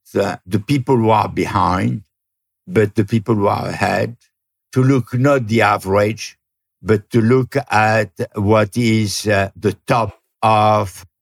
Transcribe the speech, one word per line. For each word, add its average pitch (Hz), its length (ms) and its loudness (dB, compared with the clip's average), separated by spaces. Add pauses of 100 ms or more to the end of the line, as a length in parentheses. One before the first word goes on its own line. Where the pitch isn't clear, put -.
(160)
uh, 101 220 -2 (100)
the 95 120 -2
people 135 380 -2
who 113 140 2
are 104 180 0
behind, 92 720 -2 (640)
but 110 300 0
the 107 100 0
people 113 300 -2
who 101 100 -2
are 101 220 -4
ahead, 98 500 -4 (540)
to 131 100 2
look 131 320 0
not 131 340 2
the 113 140 0
average, 104 800 0 (420)
but 101 300 -2
to 120 100 2
look 123 340 2 (140)
at 107 400 0 (240)
what 107 420 0
is, 110 520 -2
uh, 98 280 0
the 98 180 -2 (120)
top 110 340 -2 (220)
of 107 640 2 (160)